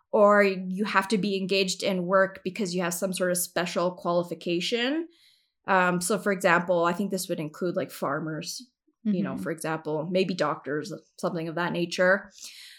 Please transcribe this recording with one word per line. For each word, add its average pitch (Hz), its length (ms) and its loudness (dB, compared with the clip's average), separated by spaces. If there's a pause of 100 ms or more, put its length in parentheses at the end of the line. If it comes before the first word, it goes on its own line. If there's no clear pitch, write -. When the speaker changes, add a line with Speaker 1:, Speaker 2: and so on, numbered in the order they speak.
(120)
Speaker 1:
or 208 300 8
you 190 420 0
have 196 240 2
to 220 100 2
be 196 180 0
engaged 190 460 0
in 180 240 0
work 190 360 2
because 185 320 -4
you 180 80 0
have 175 120 -2
some 190 180 -4
sort 180 200 -2
of 180 60 0
special 175 540 -2
qualification. 180 1160 -2 (600)
Um, 180 320 4
so, 202 180 0
for 208 140 0
example, 175 520 4
I 175 80 2
think 190 180 -4
this 185 180 -6
would 170 120 -4
include, 170 360 -4
like, 175 140 -4
farmers, 156 720 -6 (420)
you 202 180 2
know, - 120 -2
Speaker 2:
Mm-hmm. - 80 -8
Speaker 1:
for - 80 -4
example, 156 600 -4
maybe 185 240 2
doctors, 151 580 -2 (260)
something 170 300 -4
of 156 80 -6
that 170 160 -2
nature. 180 580 2 (480)